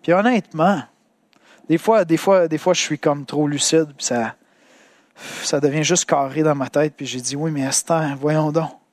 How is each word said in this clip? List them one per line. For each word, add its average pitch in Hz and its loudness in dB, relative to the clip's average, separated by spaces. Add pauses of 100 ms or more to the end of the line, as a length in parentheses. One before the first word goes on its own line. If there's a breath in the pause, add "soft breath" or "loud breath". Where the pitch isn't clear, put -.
puis 160 0
honnêtement, 190 2 (880 soft breath)
des 160 2
fois, 220 2
des 160 0
fois, 185 2
des 156 -4
fois, 180 0
je - -2
suis - -4
comme 143 0
trop 147 -2
lucide, 151 2
puis - -12
ça, 117 -4 (800 loud breath)
ça - -4
devient 147 2
juste 170 0
carré 143 0
dans 151 4
ma 135 -4
tête, 147 0
puis 139 -10
j'ai 123 -8
dit, « 123 -8
Oui, 160 -2
mais 143 -4
Esther, 139 -2
voyons 151 0
donc. 160 -2 (160)